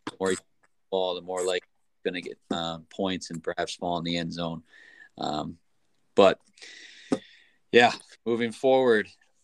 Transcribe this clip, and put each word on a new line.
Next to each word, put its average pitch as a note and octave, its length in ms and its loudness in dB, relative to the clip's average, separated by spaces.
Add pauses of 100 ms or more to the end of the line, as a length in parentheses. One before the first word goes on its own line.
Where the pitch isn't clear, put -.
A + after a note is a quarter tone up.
The - 140 -12
more F#2+ 120 0
you F#2 60 -2 (520)
ball, F#2 240 -2
the F2+ 80 -10
more, F2+ 240 -6
like, F#2 180 -2 (400)
gonna F2+ 180 -6
get, - 180 -12 (100)
um, E2 400 -6
points F#2+ 400 -4
and E2 140 -10
perhaps F2 320 -6
fall F2 240 -4
in E2 60 -6
the F2 120 -2
end E2 160 -6
zone. E2+ 300 -8 (560)
Um, D2+ 380 -6 (580)
but F#2+ 240 6 (1300)
yeah, A#2+ 200 8 (340)
moving A#2 260 -2
forward, B2+ 560 4 (360)